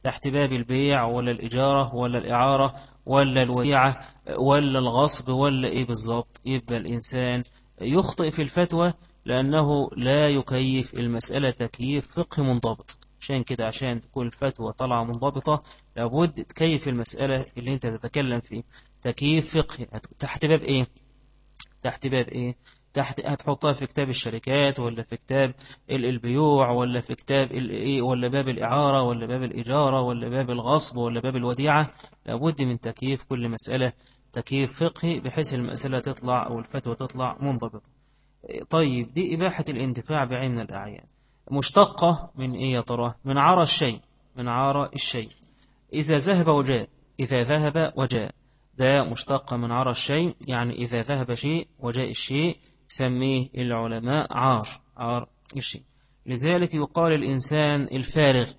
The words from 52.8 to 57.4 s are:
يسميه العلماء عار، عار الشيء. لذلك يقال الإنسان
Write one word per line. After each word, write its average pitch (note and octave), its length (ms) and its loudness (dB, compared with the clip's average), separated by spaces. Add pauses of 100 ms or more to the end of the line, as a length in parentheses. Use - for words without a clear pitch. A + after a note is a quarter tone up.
يسميه C3 640 0
العلماء A#2+ 760 -2
عار، B2 380 2 (280)
عار A#2+ 320 -4 (280)
الشيء. - 260 -10 (440)
لذلك D#3+ 480 0
يقال D#3+ 380 2
الإنسان D3 680 2